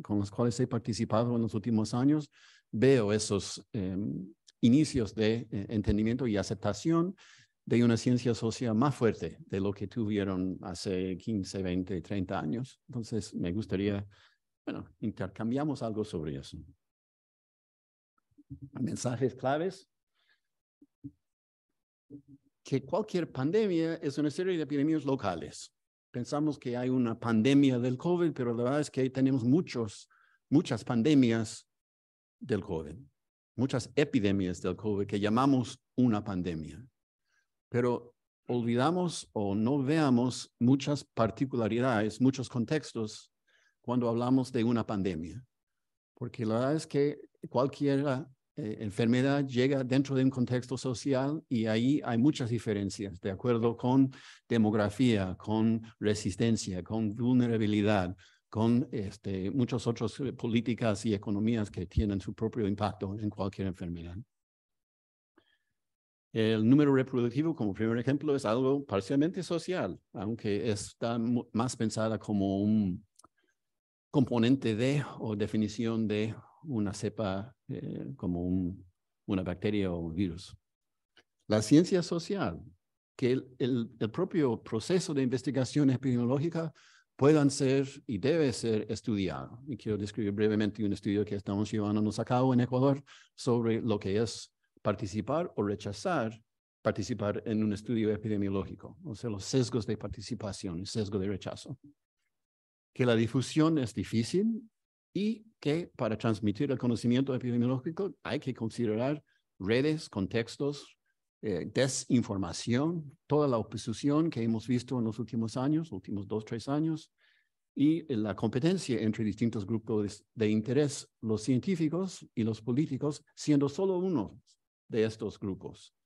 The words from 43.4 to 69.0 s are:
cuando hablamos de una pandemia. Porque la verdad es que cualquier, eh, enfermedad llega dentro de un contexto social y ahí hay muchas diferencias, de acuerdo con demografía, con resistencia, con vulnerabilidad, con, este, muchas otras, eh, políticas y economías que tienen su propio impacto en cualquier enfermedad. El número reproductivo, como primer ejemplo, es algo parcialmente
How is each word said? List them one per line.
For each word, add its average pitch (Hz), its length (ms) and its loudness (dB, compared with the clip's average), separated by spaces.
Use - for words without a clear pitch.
cuando 120 280 0
hablamos 123 420 2
de 120 140 2
una 117 200 2
pandemia. 92 560 -4
Porque 120 300 -8
la 110 100 0
verdad 131 200 2
es 156 140 -4
que 147 320 0
cualquier, 139 560 2
eh, 107 240 -6
enfermedad 127 640 2
llega 131 380 2
dentro 135 320 2
de 131 80 6
un 131 60 4
contexto 127 460 0
social 135 720 -2
y 110 180 0
ahí 120 380 4
hay 117 140 0
muchas 127 320 2
diferencias, 101 720 -4
de 104 100 -4
acuerdo 117 460 0
con 135 340 4
demografía, 107 880 4
con 110 440 0
resistencia, 104 840 0
con 107 320 -4
vulnerabilidad, 107 1000 2
con, 117 420 2
este, 98 640 -4
muchas 127 340 0
otras, 113 320 -2
eh, 131 140 -4
políticas 117 720 -2
y 110 80 2
economías 107 560 -2
que 92 160 -8
tienen 101 340 0
su 104 140 -8
propio 110 320 -2
impacto 98 500 -2
en 107 140 -4
cualquier 98 380 -4
enfermedad. 85 480 -8
El 110 360 4
número 143 260 8
reproductivo, 127 640 0
como 101 180 -2
primer 113 240 0
ejemplo, 139 380 0
es 127 80 -4
algo 131 400 2
parcialmente 143 580 0